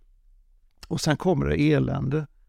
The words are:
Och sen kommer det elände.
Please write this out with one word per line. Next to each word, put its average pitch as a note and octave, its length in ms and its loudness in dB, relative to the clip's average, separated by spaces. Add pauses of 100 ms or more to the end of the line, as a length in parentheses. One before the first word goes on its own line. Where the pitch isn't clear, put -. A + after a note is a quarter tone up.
(880)
Och E3+ 120 -4
sen D3+ 160 2
kommer C#3+ 300 0
det D3 260 2
elände. C3+ 540 -2 (220)